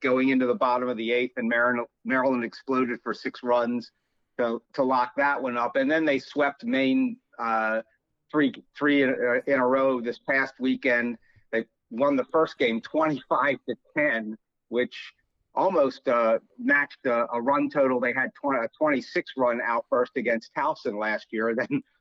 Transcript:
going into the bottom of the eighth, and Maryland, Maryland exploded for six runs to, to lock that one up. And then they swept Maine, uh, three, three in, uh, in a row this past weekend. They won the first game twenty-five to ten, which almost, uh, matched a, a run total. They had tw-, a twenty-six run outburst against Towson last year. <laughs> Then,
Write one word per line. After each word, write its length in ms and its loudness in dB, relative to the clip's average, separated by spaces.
going 280 2
into 180 4
the 80 2
bottom 340 0
of 80 -4
the 140 -4
eighth, 260 0
and 100 -2
Maryland, 380 2
Maryland 400 0
exploded 600 -2
for 100 -4
six 300 -10
runs 480 0
to, 200 -2
to 100 0
lock 340 0
that 220 0
one 160 -4
up. 200 -2
And 160 2
then 120 2
they 140 2
swept 460 -2
Maine, 540 0
uh, 460 0
three, 200 2
three 280 2
in, 80 2
uh, 340 0
in 140 0
a 80 2
row 340 2
this 160 -6
past 420 -2
weekend. 600 0
They 140 -2
won 240 0
the 160 0
first 260 0
game 240 0
twenty-five 760 -2
to 60 -4
ten, 400 -2
which 440 -4
almost, 560 2
uh, 300 2
matched 460 0
a, 260 0
a 100 -2
run 280 2
total. 300 2
They 140 0
had 180 -2
tw-, 180 0
a 60 -2
twenty-six 600 0
run 260 2
outburst 540 0
against 380 -2
Towson 440 -4
last 300 -4
year. 260 -2
<laughs> 0 -
Then, 260 -2